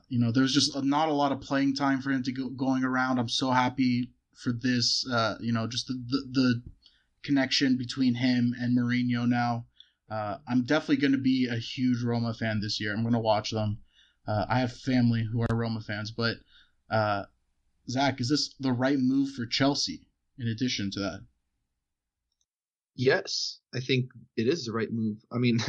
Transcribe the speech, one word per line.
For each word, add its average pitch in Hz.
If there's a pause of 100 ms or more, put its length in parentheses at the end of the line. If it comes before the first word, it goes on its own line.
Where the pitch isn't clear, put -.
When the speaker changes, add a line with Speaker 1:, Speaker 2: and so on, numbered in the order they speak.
Speaker 1:
you 123
know, 117
there's 131
just 139
a, 139
not 147
a 151
lot 143
of 135
playing 139
time 135
for 135
him 131
to 127
go, 127
going 131
around. 127
I'm 117
so 135
happy 127 (240)
for -
this, 120
uh, 113
you 117
know, 113
just 120
the, 131
the, 127 (100)
the 123 (600)
connection 135
between 127
him 123
and 123
Mourinho 120
now. 120 (440)
Uh, 107 (100)
I'm 123
definitely 151
gonna 135
be 127
a 117
huge 123
Roma 117
fan 110
this 107
year. 104
I'm 113
gonna 117
watch 110
them. 107 (460)
Uh, 107
I 120
have 123
family 120
who 117
are 117
Roma 113
fans, 107
but, 117 (520)
uh, 104 (680)
Zach, 131
is 123
this -
the 131
right 131
move 135
for 120
Chelsea 135 (300)
in 117
addition 113
to 98
that? 95 (1700)
Speaker 2:
Yes, - (160)
I 123
think 127 (260)
it 113
is 156
the 113
right 113
move. 110 (140)
I 120
mean, 120